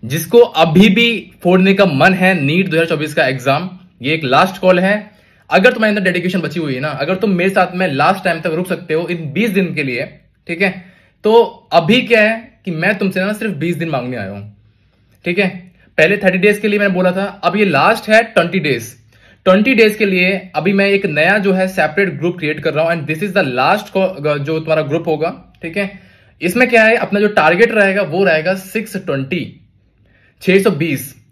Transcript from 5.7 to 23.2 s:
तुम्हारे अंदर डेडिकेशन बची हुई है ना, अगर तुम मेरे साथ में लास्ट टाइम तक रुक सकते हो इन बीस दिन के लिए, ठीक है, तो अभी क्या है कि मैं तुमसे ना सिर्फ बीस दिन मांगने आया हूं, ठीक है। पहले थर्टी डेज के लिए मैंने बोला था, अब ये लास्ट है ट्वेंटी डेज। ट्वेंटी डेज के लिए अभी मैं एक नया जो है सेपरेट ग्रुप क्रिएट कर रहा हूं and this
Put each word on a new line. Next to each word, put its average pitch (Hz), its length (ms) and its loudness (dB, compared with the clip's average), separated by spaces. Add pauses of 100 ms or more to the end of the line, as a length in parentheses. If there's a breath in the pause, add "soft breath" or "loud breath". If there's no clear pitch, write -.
तुम्हारे 220 220 0
अंदर 202 80 -4
डेडिकेशन 180 380 -2
बची 151 180 -6
हुई 151 140 -4
है 127 60 -6
ना, 147 100 -6
अगर 147 260 -4
तुम 208 140 -2
मेरे 180 200 0
साथ 185 260 0
में 185 120 -2
लास्ट 156 360 0
टाइम 165 180 -2
तक 170 120 -4
रुक 175 140 -4
सकते 165 260 -6
हो 165 140 -2
इन 160 260 -8
बीस 214 160 -2
दिन 180 260 -2
के 147 80 -4
लिए, 131 220 -6 (420)
ठीक 170 140 -6
है, 190 100 -2 (520 loud breath)
तो 214 100 2 (380)
अभी 170 300 4
क्या 226 200 2
है 226 440 -2
कि 185 60 -8
मैं 175 260 -2
तुमसे 190 280 -2
ना 208 80 -4
सिर्फ 208 240 -6
बीस 170 180 -4
दिन 165 140 -6
मांगने 127 280 -6
आया 98 140 -8
हूं, 101 100 -12 (840)
ठीक 175 140 -4
है। 190 80 2 (500 soft breath)
पहले 175 200 4
थर्टी 185 200 0
डेज 208 220 2
के 220 80 -4
लिए 208 120 0
मैंने 202 140 0
बोला 180 180 2
था, 190 140 -4 (180)
अब 175 120 0
ये 208 100 2
लास्ट 175 440 0
है 220 140 4
ट्वेंटी 175 360 0
डेज। 131 360 -4 (500 soft breath)
ट्वेंटी 208 280 4
डेज 214 220 4
के 214 100 -2
लिए 185 500 -2
अभी 160 180 0
मैं 196 160 2
एक 196 160 0
नया 165 320 2
जो 196 160 0
है 190 140 0
सेपरेट 170 520 -2
ग्रुप 175 180 -4
क्रिएट 151 220 -6
कर 151 140 -4
रहा 151 120 0
हूं 165 60 0
and 156 180 -6
this 156 140 -4